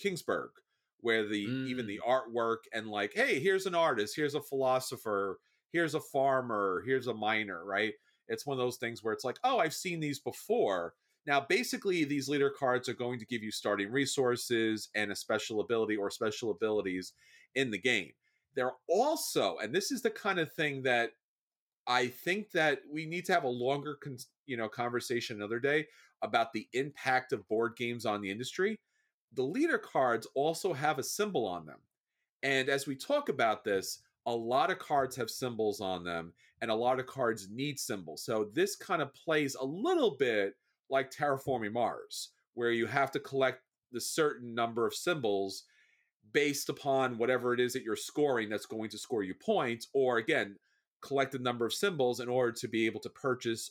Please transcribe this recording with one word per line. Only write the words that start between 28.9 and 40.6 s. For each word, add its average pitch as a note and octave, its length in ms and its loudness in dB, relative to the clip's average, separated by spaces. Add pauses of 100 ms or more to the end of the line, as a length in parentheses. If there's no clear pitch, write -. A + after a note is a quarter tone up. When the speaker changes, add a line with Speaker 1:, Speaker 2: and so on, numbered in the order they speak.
Speaker 1:
The B2+ 120 -2
leader C4 340 2
cards A#2+ 560 2
also D#3+ 380 0
have D3 260 0
a B2 40 -2
symbol E3 440 -2
on E2+ 200 -6
them. C2 140 -18 (640)
And C3+ 260 2
as C#3 180 2
we C#3 100 -4
talk - 320 0
about A#2 360 2
this, G2 360 -2 (260)
a A#2+ 80 0
lot B2 360 2
of F3+ 80 -2
cards C3+ 380 0
have A#2 140 -4
symbols A2 500 -2
on F#2 240 -2
them, E2+ 300 -6 (260)
and A2+ 100 -2
a A2 40 4
lot B2 260 2
of B2+ 60 -6
cards A2+ 440 -2
need C3+ 280 -4
symbols. F2 460 -8
So G#2+ 280 0
this F3+ 240 2
kind F3 240 -2
of C#3 140 -4
plays D3+ 400 0
a C3 100 -6
little G#3+ 520 2
bit G#2+ 380 2 (360)